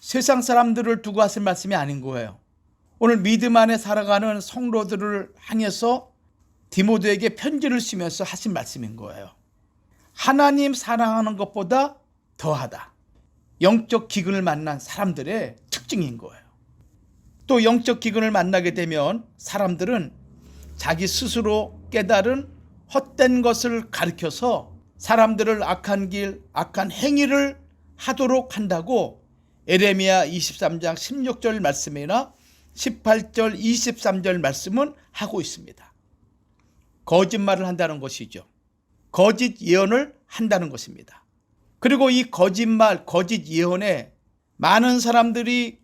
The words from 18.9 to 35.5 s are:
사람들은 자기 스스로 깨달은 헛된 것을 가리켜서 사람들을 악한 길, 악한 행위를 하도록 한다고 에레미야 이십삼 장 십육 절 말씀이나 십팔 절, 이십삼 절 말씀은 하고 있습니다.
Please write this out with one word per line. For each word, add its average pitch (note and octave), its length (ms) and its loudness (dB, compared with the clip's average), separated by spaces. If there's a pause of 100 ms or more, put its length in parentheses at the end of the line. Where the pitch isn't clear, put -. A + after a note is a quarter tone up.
사람들은 F#3 760 -4 (640)
자기 E3 300 -4
스스로 G#3+ 760 -4 (100)
깨달은 A3+ 580 0 (460)
헛된 B3+ 480 2
것을 A#3 480 0
가리켜서 E3+ 880 -4 (200)
사람들을 A3 640 2
악한 G3 460 -2
길, G3 340 -8 (100)
악한 F#3+ 400 -4
행위를 C#4 640 2 (380)
하도록 B3+ 600 0
한다고 F#3 720 -2 (400)
에레미야 F#3+ 600 4
이십삼 E3 540 -4
장 E3 160 -4
십육 B3+ 440 -6
절 A3 200 -2
말씀이나 D3+ 720 -2 (420)
십팔 A3 580 0
절, A3 240 0
이십삼 A3+ 680 0
절 F#3 160 0
말씀은 F#3+ 560 -2 (160)
하고 G#3 300 -6
있습니다. - 540 -14 (1080)